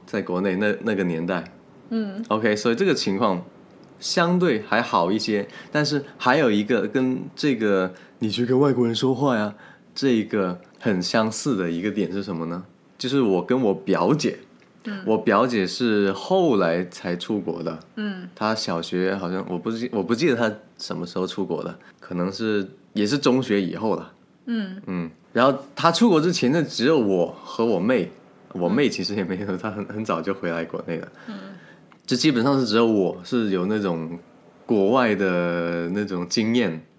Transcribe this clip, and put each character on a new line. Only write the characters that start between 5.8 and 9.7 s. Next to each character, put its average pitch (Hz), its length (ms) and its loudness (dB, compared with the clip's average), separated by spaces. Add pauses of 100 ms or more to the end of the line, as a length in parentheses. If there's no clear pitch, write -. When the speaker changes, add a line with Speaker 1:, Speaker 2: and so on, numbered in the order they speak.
Speaker 1:
是 143 180 -2 (140)
还 127 200 4
有 135 120 4
一 104 140 4
个 104 240 0
跟 127 320 0 (160)
这 143 200 0
个 98 380 2 (260)
“你 110 100 0
去 117 160 -2
跟 127 120 4
外 139 140 6
国 123 140 2
人 117 100 0
说 131 180 2
话 127 220 0
呀”， 104 180 -2 (400)